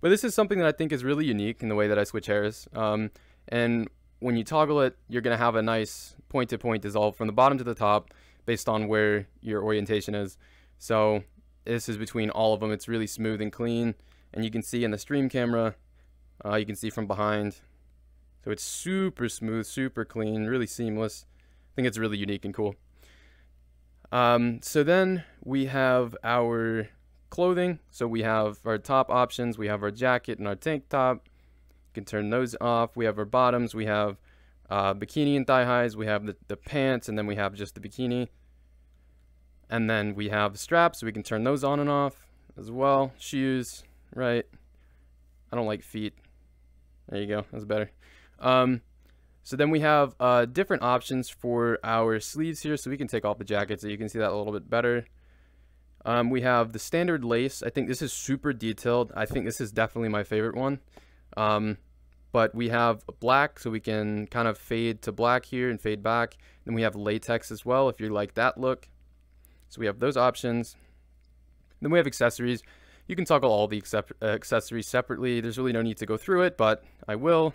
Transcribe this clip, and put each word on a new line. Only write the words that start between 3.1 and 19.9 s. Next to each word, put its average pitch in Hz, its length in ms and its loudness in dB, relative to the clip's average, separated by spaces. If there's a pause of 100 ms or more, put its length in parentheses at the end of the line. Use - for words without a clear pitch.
and 117 420 0 (300)
when 120 180 0
you 113 80 0
toggle 151 360 2
it, 127 160 2 (120)
you're 117 140 -2
gonna 117 140 2
have 117 180 2
a 110 80 2
nice 110 540 -2 (120)
point-to-point 117 540 -2
dissolve 104 340 0
from 110 100 -4
the 107 60 -2
bottom 131 260 6
to 127 60 -6
the 117 100 -4
top 104 400 2 (320)
based 117 220 -2
on 110 200 0
where 104 380 2 (140)
your 107 220 -4
orientation 107 520 0
is. 101 240 -4 (400)
So 107 460 2 (400)
this 117 240 -4
is 107 100 -4
between 107 320 -2
all 110 240 2
of 98 60 -4
them. 107 100 -2
It's 104 180 -6
really 113 180 -2
smooth 110 360 -4
and 107 100 -4
clean. 117 420 -2 (380)
And 110 120 -4
you 113 60 -4
can 113 120 -4
see 120 220 -2
in 110 60 0
the 104 80 -4
stream 139 300 0
camera, 117 460 0 (720)
uh, 104 100 -2
you 107 100 0
can 101 120 -8
see 110 120 -6
from 107 180 -4
behind. 104 500 0 (880)
So 127 60 -6
it's - 120 -4
super 185 680 -4
smooth, 110 380 -4
super 131 380 -6